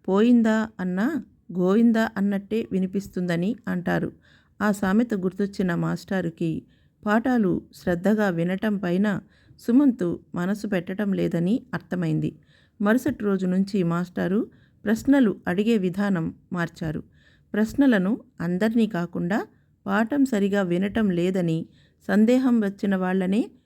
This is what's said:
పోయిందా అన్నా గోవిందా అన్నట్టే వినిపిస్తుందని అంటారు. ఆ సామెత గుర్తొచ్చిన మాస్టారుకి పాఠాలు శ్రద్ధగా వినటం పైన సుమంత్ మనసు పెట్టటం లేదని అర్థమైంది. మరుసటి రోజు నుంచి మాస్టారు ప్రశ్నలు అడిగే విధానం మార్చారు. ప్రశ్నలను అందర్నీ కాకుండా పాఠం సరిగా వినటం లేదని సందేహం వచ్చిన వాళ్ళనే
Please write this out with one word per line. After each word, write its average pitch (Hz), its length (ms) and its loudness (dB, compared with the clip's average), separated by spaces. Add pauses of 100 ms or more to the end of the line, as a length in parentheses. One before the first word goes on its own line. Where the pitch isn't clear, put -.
పోయిందా 220 480 4 (240)
అన్నా 185 240 -2 (540)
గోవిందా 220 440 4 (140)
అన్నట్టే 202 420 -2 (140)
వినిపిస్తుందని 185 800 -2 (180)
అంటారు. 175 400 -2 (520)
ఆ 208 120 0
సామెత 202 420 0
గుర్తొచ్చిన 190 600 -2
మాస్టారుకి 170 760 -4 (560)
పాఠాలు 220 460 2 (220)
శ్రద్ధగా 190 540 0
వినటం 185 500 -2
పైన 190 280 0 (520)
సుమంత్ 247 460 2 (300)
మనసు 196 320 -2
పెట్టటం 196 460 -4
లేదని 175 420 0 (200)
అర్థమైంది. 160 560 -4 (500)
మరుసటి 233 440 0
రోజు 190 220 0
నుంచి 196 360 0
మాస్టారు 175 580 -2 (440)
ప్రశ్నలు 226 480 2 (160)
అడిగే 208 300 2
విధానం 185 480 -2 (260)
మార్చారు. 165 500 -6 (520)
ప్రశ్నలను 220 580 2 (280)
అందర్నీ 214 460 0
కాకుండా 175 520 -4 (480)
పాఠం 226 380 0
సరిగా 202 380 2
వినటం 196 480 0
లేదని 175 480 0 (500)
సందేహం 240 520 4
వచ్చిన 196 360 -2
వాళ్ళనే 185 460 0 (240)